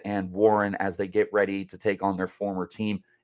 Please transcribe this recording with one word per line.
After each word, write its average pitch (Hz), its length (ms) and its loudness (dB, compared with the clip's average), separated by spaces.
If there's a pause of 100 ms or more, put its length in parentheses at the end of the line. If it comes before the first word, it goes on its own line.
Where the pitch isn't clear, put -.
and 98 260 -4
Warren 104 460 4
as 98 200 -4
they 98 120 -4
get 104 240 0
ready 98 320 0
to 92 140 -20
take 98 240 -2
on 98 140 0
their 92 100 -2
former 95 400 -6
team 104 360 -4 (220)